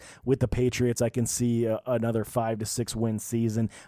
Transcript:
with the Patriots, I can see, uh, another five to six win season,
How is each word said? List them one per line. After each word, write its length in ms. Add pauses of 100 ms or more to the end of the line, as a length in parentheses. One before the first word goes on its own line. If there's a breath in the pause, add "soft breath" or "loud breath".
(260 loud breath)
with 160
the 80
Patriots, 520
I 60
can 180
see, 400
uh, 200
another 400
five 340
to 60
six 280
win 260
season, 500 (180 loud breath)